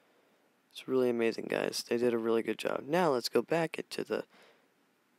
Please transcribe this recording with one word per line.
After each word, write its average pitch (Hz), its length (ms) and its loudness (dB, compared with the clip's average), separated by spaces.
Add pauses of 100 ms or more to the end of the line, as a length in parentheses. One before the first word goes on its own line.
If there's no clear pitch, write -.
(720)
It's - 160 -16
really 127 220 4
amazing, 113 400 0
guys. - 360 -2
They 120 120 0
did 120 160 2
a 120 40 0
really 113 240 2
good 110 160 -4
job. - 280 -4
Now 160 240 2
let's 123 180 0
go 123 140 2
back 160 360 -2
into - 260 -6
the, - 200 -2 (960)